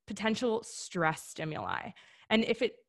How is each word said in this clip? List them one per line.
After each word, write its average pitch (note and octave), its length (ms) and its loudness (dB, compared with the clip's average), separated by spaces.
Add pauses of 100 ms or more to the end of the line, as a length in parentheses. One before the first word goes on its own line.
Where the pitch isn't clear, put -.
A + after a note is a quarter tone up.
potential A3 560 0
stress - 600 0
stimuli. - 680 -4 (400)
And A3 140 6
if - 180 0
it A3+ 120 2 (140)